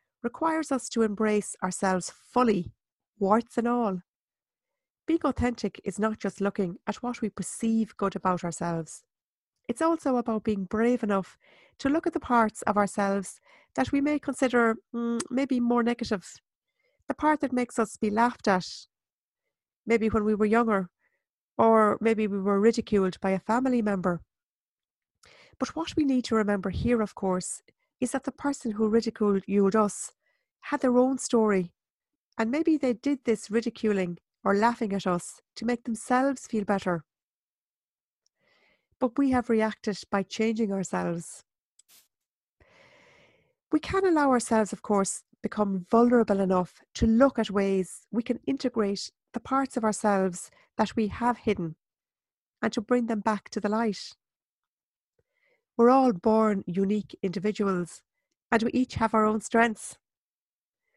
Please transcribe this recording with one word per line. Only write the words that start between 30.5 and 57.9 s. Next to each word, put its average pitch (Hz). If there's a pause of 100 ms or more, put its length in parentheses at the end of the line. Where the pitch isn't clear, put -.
had -
their 247
own 262
story, 208 (640)
and 226
maybe 311
they 254
did 277
this 220
ridiculing 202 (260)
or 202
laughing 220
at 196
us - (140)
to 220
make 240
themselves 254
feel 208
better. 190 (2000)
But 240
we 277
have 247
reacted 220 (100)
by 196
changing 220
ourselves. 175 (2250)
We 311
can 381
allow 311
ourselves, 226
of 196
course, 196 (180)
become 196
vulnerable 233
enough 185 (140)
to -
look 240
at 220
ways 196
we 226
can 240
integrate 226 (220)
the 233
parts 269
of 226
ourselves 196 (260)
that 214
we 220
have 233
hidden 175 (840)
and 226
to -
bring 240
them 220
back 214
to 214
the 202
light. 220 (1600)
We're 233
all 262
born 214
unique 196
individuals, 190 (480)